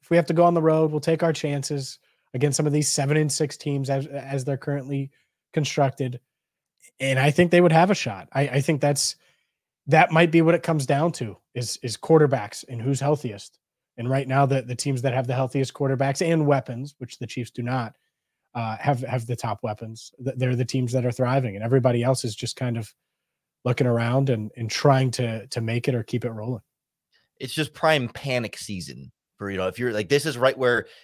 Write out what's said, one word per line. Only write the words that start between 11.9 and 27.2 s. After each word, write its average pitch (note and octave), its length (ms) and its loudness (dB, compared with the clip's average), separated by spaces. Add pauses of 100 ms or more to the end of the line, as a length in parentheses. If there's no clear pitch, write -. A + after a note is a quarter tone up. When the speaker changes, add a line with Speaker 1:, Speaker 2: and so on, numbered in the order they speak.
Speaker 1:
quarterbacks C3+ 720 2
and A#2 100 -10
who's C3 200 -2
healthiest. C#3 580 -4 (400)
And A#2+ 120 -4
right C3+ 180 -2
now, C3+ 180 4
the, C3 160 2
the B2 140 -8
teams C3 260 -4
that B2+ 120 0
have C3 120 0
the B2+ 80 -2
healthiest C3 400 -2
quarterbacks C3+ 520 0
and E3 200 2
weapons, C#3 540 -2
which - 180 -14
the B2 80 -10
Chiefs A#2 260 -8
do - 120 -8
not, A#2+ 320 -4 (580)
uh, A2+ 240 -6
have, C3+ 240 0
have A#2+ 240 -4
the A#2+ 100 -4
top A2 280 -6
weapons. A2 500 -10 (100)
Th-, B2 140 -4
they're B2+ 180 0
the B2 100 0
teams B2+ 260 -2
that B2 140 0
are B2 60 0
thriving, B2 440 0
and G2+ 80 -8
everybody A#2+ 400 2
else B2+ 200 0
is A2+ 120 -6
just - 200 -8
kind A#2+ 220 -4
of A2 160 -10 (720)
looking B2 220 2
around A#2+ 420 2
and, G#2+ 260 -2
and A2+ 140 -6
trying C3 420 4
to, A2+ 360 -4
to - 140 -6
make A2+ 260 -2
it C3 80 2
or A2+ 80 -2
keep A#2 220 -4
it A#2 60 -6
rolling. A2+ 300 -8 (800)